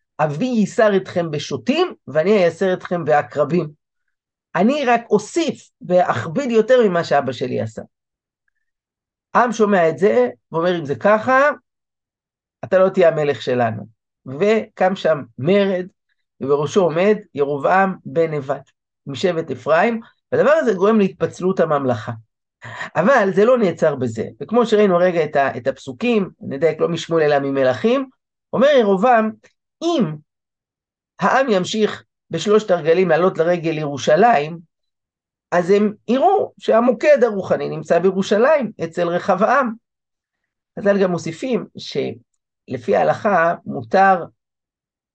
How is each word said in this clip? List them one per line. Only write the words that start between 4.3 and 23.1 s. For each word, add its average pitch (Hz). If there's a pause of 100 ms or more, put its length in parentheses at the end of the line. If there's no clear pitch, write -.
אני 254
רק 233 (100)
אוסיף 262 (180)
ואכביד 180
יותר 226
ממה 170
שאבא 135
שלי 123
עשה." 110 (1500)
העם 226
שומע 202
את 147
זה, 226 (240)
ואומר, 170
"אם 160
זה 139
ככה, 240 (1160)
אתה 185
לא 190
תהיה 185
המלך 147
שלנו." 120 (440)
וקם 196
שם 156 (160)
מרד, 185 (540)
ובראשו 147
עומד 180 (180)
ירבעם 151
בן 156
נבט, 139 (360)
משבט 160
אפרים, 180 (320)
והדבר 175
הזה 285
גורם 202
להתפצלות 185
הממלכה. 135 (840)
אבל 202